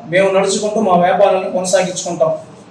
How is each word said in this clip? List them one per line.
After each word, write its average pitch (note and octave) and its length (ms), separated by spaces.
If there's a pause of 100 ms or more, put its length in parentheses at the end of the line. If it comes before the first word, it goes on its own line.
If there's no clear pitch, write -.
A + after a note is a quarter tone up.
మేము F#3+ 280
నడుచుకుంటూ G#3 440
మా F#3 200
వ్యాపారాలను F#3 500
కొనసాగించుకుంటాం F3+ 800 (400)